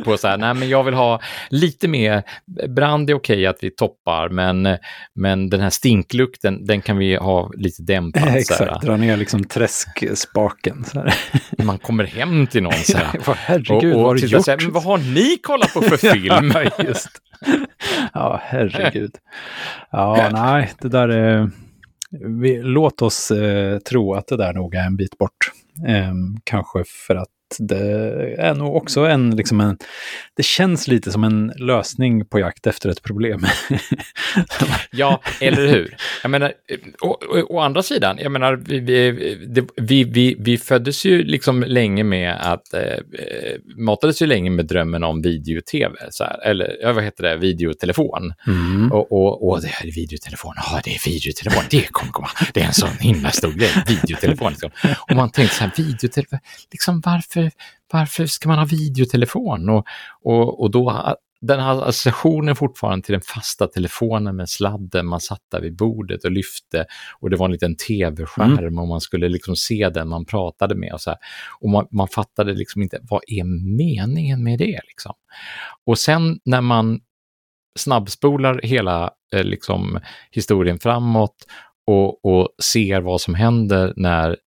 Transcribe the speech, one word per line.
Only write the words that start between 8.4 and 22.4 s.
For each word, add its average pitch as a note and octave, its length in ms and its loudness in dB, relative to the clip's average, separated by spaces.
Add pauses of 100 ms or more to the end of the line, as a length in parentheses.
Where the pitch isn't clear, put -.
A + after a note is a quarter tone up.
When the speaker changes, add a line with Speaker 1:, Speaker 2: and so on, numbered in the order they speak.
Speaker 2:
dra A2+ 160 0
ner A2+ 200 4
liksom G2+ 260 0
träskspaken, - 1400 -2
så - 140 -8
här. - 140 0 (440)
<laughs> A#2 60 2
Speaker 1:
Man G2+ 140 0
kommer A2 260 0
hem C#3 440 0
till A2 160 0
någon, E2 100 0
så E2 240 2
här. F2 120 0
Speaker 2:
<laughs> - 40 -4
Ja, E3+ 120 -4
vad, B2+ 120 2
herregud, D#3 560 2
Speaker 1:
Och, A#2+ 60 4
och - 20 6
Speaker 2:
vad A#2 60 6
har B2 80 4
du C3 60 2
Speaker 1:
tittar A#2+ 180 4
så F#3+ 120 4
här, C#3 60 2
Speaker 2:
gjort? D#3+ 60 -4
Speaker 1:
"Men E3+ 100 -2
vad E3 100 0
har F#3+ 140 2
ni E3+ 460 2
kollat C4 300 0
på - 80 0
för F#3+ 160 4
Speaker 2:
<laughs> A3 160 4
Speaker 1:
film?" F3+ 400 4
Speaker 2:
Ja, D3+ 300 0
just. C3 260 -4 (1040)
Ja, - 300 -2
herregud. A#2 720 -2 (760)
Ja, G#2 400 2
nej, B2 400 2 (100)
det B2+ 80 -4
där B2 200 4
är, A2 400 4 (920)